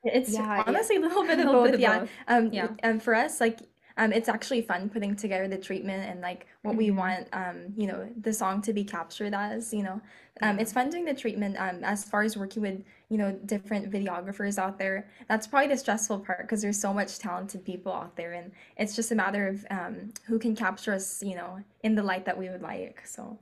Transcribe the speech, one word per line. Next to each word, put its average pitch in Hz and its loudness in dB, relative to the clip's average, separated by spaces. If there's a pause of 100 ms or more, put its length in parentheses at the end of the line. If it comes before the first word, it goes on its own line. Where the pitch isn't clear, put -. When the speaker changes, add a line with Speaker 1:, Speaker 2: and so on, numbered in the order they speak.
Speaker 1:
It's 233 2
Speaker 2:
Yeah, 214 0
yeah. - -
Speaker 1:
honestly 415 4
a - 6
little 339 2
bit 330 4
Speaker 2:
<laughs> - -
A 339 6
Speaker 1:
of - 6
Speaker 2:
little 262 8
Speaker 1:
both, 247 8
Speaker 2:
bit 254 4
of 233 4
Speaker 1:
yeah. 220 6
Speaker 2:
both. 226 -6 (160)
Speaker 1:
Um, 233 6
Speaker 2:
Yeah. 208 -2
Speaker 1:
and 226 2
for 220 4
us, 294 2
like, 226 2 (360)
um, 220 4
it's 226 2
actually 226 0
fun 190 -2
putting 202 -2
together 196 -2
the 190 -4
treatment 190 -4
and, 180 -8
like, 180 -8 (160)
what 214 -2
we 220 4
Speaker 2:
Mm-hmm. 196 4
Speaker 1:
want, 185 0
um, 180 -6
you 214 0
know, 190 -6
the 220 -2
song 196 0
to 226 0
be 202 0
captured 202 -6
as, 214 -4
you 208 0
know. 190 -6 (400)
Um, 208 4
Speaker 2:
Yeah. - -2
Speaker 1:
it's 220 0
fun 254 2
doing 339 -2
the 302 0
treatment, 202 -2
um, 180 -4
as 202 0
far 208 2
as 214 0
working 196 -4
with, 190 -4 (260)
you 220 2
know, 202 2 (140)
different 202 -2
videographers 196 -2
out 196 -2
there. 190 -2 (200)
That's 220 2
probably 285 6
the 277 4
stressful 214 0
part, - -4
'cause 220 2
there's 202 0
so 196 0
much 196 -2
talented 185 -6
people 185 -4
out 170 -6
there, 170 -6
and 175 -10 (260)
it's 208 -2
just 226 0
a 233 2
matter 196 2
of, 196 -4
um, 196 -6 (140)
who 226 2
can 226 2
capture 202 -2
us, - -4
you 196 -4
know, 180 -10 (240)
in 220 4
the 208 2
light 190 0
that 185 0
we 185 -6
would 185 -10
like, - -10
so. 220 -14